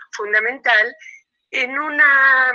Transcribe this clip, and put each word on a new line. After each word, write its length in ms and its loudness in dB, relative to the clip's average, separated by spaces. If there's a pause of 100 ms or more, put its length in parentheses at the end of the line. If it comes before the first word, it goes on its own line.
(120)
fundamental 840 -2 (540)
en 280 -6
una 760 2